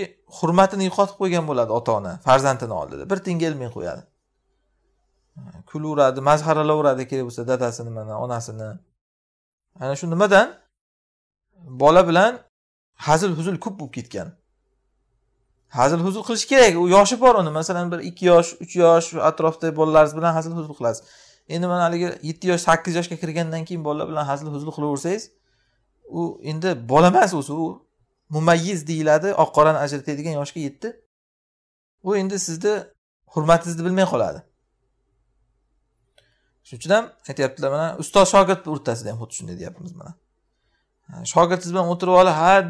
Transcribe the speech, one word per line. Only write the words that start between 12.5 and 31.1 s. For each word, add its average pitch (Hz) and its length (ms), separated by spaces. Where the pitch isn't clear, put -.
hazil-huzul 165 600
ko'p 196 180
bo'lib 139 160
ketgan. 101 340
Hazil-huzul 165 500
qilish 226 240
kerak, 247 320
u 175 100
yoshi 202 320
bor 247 140
uni. 170 160
Masalan, 175 400
bir 175 80
ikki 175 260
yosh, 170 240
uch - 140
yosh 165 400
atrofda 160 600
bolalarimiz 156 420
bilan 165 160
hazil-huzul 160 440
qilasiz. 117 260
Endi 175 180
mana 175 160
haligi 170 240
yetti 160 240
yosh, 170 140
sakkiz 165 340
yoshga 170 200
kirgandan 160 500
keyin 165 200
bolalar 151 220
bilan 151 180
hazil-huzul 147 460
qilaversangiz, 147 520
u 170 160
endi 160 260
bola 156 180
emas 294 260
o'zi, 143 200
u 160 120
mumayyiz 165 560
deyiladi, 156 440
oq-qorani 156 540
ajratadigan 147 460
yoshga 143 280
yetdi. 147 300